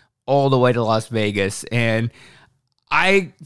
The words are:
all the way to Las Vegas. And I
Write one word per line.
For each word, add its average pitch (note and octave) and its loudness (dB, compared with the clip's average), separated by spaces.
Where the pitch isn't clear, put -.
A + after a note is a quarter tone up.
all C#3 2
the C3 4
way B2 4
to A#2 -2
Las A2 -2
Vegas. G#2 -2
And A#2 -2
I F3+ 0